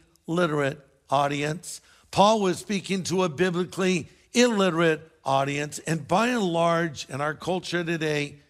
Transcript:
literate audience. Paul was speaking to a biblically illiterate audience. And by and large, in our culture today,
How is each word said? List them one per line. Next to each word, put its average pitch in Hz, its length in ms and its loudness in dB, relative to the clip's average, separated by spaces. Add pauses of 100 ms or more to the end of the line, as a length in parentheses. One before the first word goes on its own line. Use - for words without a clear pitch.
(260)
literate 151 540 0 (300)
audience. 143 720 -2 (300)
Paul 214 300 4
was 180 180 0
speaking 190 460 -4
to 185 200 0
a 180 40 2
biblically 180 800 -2 (240)
illiterate 175 800 2 (140)
audience. 143 560 0
And 156 280 -4
by 214 200 2
and 247 140 -2
large, 170 680 0
in 135 100 -6
our 147 140 -4
culture 175 500 -4
today, 151 520 -2 (140)